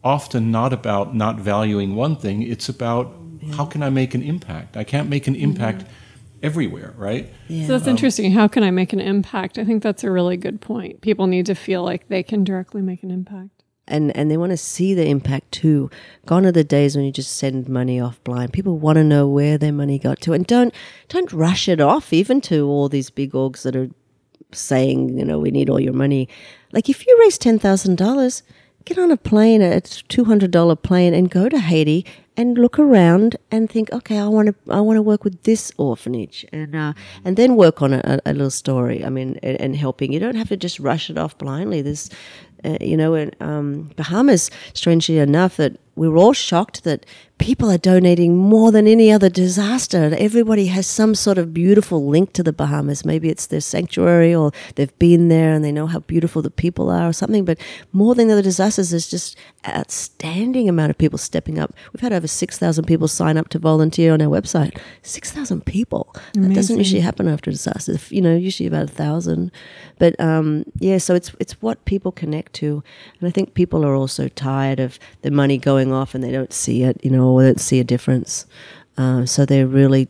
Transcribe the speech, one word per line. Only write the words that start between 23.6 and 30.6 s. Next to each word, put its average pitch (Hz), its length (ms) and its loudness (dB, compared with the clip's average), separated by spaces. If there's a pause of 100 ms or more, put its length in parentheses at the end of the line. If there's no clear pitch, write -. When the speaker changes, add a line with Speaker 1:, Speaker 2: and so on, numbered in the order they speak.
Speaker 2:
that 131 120 -6
are 131 140 -4 (640)
saying, 131 680 -2
you 143 80 -4
know, 151 140 -4
"We 143 120 -2
need 139 180 0
all 139 100 0
your 131 140 -2
money." 135 360 -2 (420)
Like, - 180 -2
if - 160 -4
you 494 140 8
raise 440 180 6
ten 226 220 2
thousand 190 380 2
dollars, 254 440 0 (440)
get 349 120 -6
on 359 140 2
a 269 60 2
plane, 220 440 4
a 175 200 2
two - 440 -4
hundred 202 260 2
dollar 170 260 4